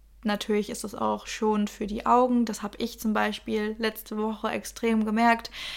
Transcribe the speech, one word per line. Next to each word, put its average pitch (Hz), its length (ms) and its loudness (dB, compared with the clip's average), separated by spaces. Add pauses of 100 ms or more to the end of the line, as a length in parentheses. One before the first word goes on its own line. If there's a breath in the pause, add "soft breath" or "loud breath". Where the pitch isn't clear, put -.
(220)
Natürlich 208 480 0
ist - 140 -8
es 208 100 -10
auch 214 320 -2
schonend 208 440 0
für - 160 -6
die 208 180 -6
Augen. 240 400 6
Das 220 180 -6
hab 208 180 -8
ich 226 200 -6
zum 214 120 0
Beispiel 214 640 -2
letzte 220 400 -4
Woche 214 300 -2
extrem 220 560 0
gemerkt. 233 460 2 (260 loud breath)